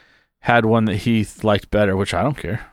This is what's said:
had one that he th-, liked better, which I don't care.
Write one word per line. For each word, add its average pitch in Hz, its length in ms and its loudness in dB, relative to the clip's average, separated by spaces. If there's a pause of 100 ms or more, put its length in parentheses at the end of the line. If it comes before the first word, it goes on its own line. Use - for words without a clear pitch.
(400)
had 117 240 2
one 110 220 2
that 98 100 -2
he 110 280 0
th-, - 200 -10
liked 104 260 0
better, 104 260 0
which 98 180 -2
I 87 80 -2
don't 139 160 -2
care. - 340 -8